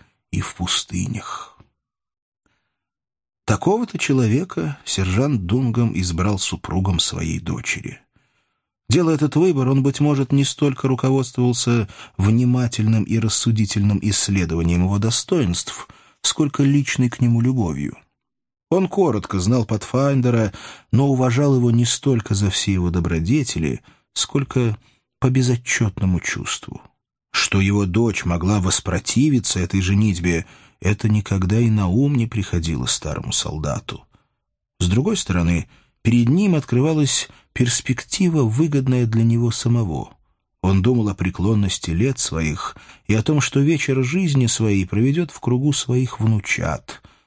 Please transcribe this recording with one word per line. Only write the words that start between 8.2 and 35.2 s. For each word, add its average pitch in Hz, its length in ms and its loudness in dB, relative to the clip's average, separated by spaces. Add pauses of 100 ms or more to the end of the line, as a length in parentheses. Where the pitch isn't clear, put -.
Делая 160 260 2
этот 147 220 0
выбор, 147 320 2
он, 135 160 2
быть 139 160 0
может, 143 320 0
не 139 100 4
столько 135 460 -2
руководствовался 123 1000 0 (280)
внимательным 113 880 2
и 113 160 0
рассудительным 104 800 0
исследованием 87 800 0
его 98 160 0
достоинств, 113 880 -2 (340)
сколько - 420 0
личной 139 440 2
к - 120 -8
нему 117 200 4
любовью. 98 560 -2 (720)
Он 180 200 2
коротко 110 500 0
знал 110 260 2
Патфайндера, 123 880 0 (380)
но 135 160 4
уважал 131 480 2
его 120 160 2
не 120 140 4
столько 117 500 0
за 101 160 2
все - 220 -2
его 87 180 0
добродетели, 82 880 -2 (320)
сколько 127 640 -2 (440)
по 131 100 2
безотчётному 120 880 0
чувству. - 640 -10 (480)
Что - 300 0
его 101 260 2
дочь 104 380 0
могла 90 360 0
воспротивиться 98 1000 0
этой 95 220 0
женитьбе, 90 640 0 (340)
это 101 280 0
никогда 98 500 0
и 117 120 2
на 104 180 0
ум 139 260 0
не 117 120 0
приходило 82 600 -4
старому - 460 -4
солдату. - 720 -6 (760)
С 87 100 0
другой 139 280 0
стороны, 87 520 0 (340)